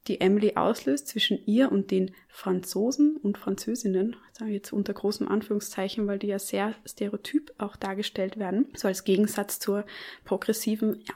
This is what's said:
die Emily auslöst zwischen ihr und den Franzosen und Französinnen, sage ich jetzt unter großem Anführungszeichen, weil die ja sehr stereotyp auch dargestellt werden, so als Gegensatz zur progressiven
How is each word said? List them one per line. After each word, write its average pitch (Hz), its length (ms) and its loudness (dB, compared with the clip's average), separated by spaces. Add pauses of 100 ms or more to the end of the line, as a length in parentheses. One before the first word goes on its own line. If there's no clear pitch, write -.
die 208 120 -2
Emily 202 360 4
auslöst 233 500 0
zwischen 202 400 0
ihr 240 240 4
und 196 220 0
den 185 180 2 (180)
Franzosen 233 920 2
und 202 200 -2
Französinnen, 208 760 -2 (160)
sage 220 180 -8
ich 208 60 -2
jetzt - 160 -8
unter 202 200 -2
großem 202 360 -2
Anführungszeichen, 208 800 -2
weil 202 100 -2
die 208 80 -4
ja 202 140 -2
sehr 202 340 -2 (100)
stereotyp 208 720 -4
auch 208 180 -6
dargestellt 196 640 -4
werden, 202 360 2
so - 140 0
als 190 160 -2
Gegensatz 202 560 2
zur 208 240 0 (400)
progressiven 214 800 0 (100)